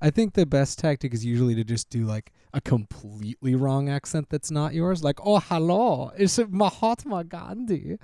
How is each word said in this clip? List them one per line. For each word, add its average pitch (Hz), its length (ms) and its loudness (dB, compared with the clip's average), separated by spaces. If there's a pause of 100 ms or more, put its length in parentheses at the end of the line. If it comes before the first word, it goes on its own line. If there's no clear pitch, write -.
I 151 100 4
think 214 240 2
the 180 120 4
best 139 320 2
tactic 143 340 0
is 113 120 -4
usually 120 320 2
to 113 80 0
just 113 260 -4
do, 113 140 -2
like, 110 280 -6 (220)
a 139 60 -2
completely 107 920 -2
wrong 135 340 0
accent 143 420 -4
that's - 200 -6
not 151 240 -2
yours. 170 280 0
Like, 143 220 0
Oh, 208 160 4
hello, 170 760 0
it's 196 220 2 (100)
Mahatma 202 760 0
Gandhi. 185 800 -6